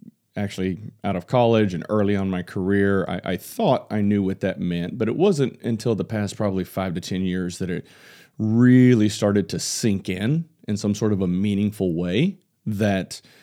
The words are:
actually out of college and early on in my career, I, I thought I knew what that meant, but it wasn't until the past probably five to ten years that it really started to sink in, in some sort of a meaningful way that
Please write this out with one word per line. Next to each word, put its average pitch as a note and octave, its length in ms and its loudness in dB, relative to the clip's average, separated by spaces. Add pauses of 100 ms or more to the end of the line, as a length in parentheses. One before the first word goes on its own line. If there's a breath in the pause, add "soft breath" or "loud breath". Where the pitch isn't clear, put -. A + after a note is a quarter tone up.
(360)
actually G2 560 -4 (120)
out G2 120 -2
of F2 100 -6
college A#2 480 4
and D#2+ 160 -6
early G2+ 260 2
on G2 100 0
in F#2+ 60 -2
my F2+ 120 -4
career, G2 680 0
I, F2+ 220 -6
I F2+ 60 -2
thought C#3+ 520 0
I G#2+ 120 -2
knew G2+ 200 2
what F#2+ 200 -2
that F2+ 180 -2
meant, F2 400 -4
but A2 80 -2
it A2+ 80 -2
wasn't D#3 480 0
until A2+ 320 -2
the - 100 -4
past G#2 320 -4
probably F#2+ 260 -2
five F#2 300 -4
to F2 80 -6
ten F#2 220 -4
years F2+ 340 -4
that F2+ 140 -6
it - 160 -8 (500 loud breath)
really A#2+ 720 6
started G2+ 380 2
to F2 120 -6
sink - 500 -2
in, A#2 360 -2 (220)
in G#2 80 -2
some G#2 200 -2
sort G#2+ 180 0
of F#2+ 80 0
a F#2+ 60 0
meaningful G2 640 0
way F#2 460 -2 (260)
that G2+ 560 -2 (220 soft breath)